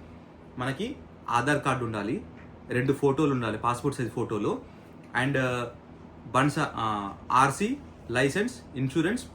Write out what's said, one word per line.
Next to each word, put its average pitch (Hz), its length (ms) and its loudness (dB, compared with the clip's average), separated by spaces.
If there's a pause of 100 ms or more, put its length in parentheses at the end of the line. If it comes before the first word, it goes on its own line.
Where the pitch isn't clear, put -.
(580)
మనకి 180 380 -4 (340)
ఆధార్ 131 320 4
కార్డు 127 220 0
ఉండాలి, 110 400 -2 (440)
రెండు 127 240 2
ఫోటోలు 139 380 4
ఉండాలి, 113 280 0
పాస్‌పోర్ట్ 120 400 0
సైజ్ 117 140 -2
ఫోటోలు, 113 460 0 (680)
and, 135 140 2
ఆ, 123 280 0 (680)
బన్సా-, 143 400 4
ఆ, 107 400 -2 (180)
ఆర్సీ, 139 440 4 (340)
లైసెన్స్, 139 440 2 (220)
ఇన్సూరెన్స్, 165 480 0 (100)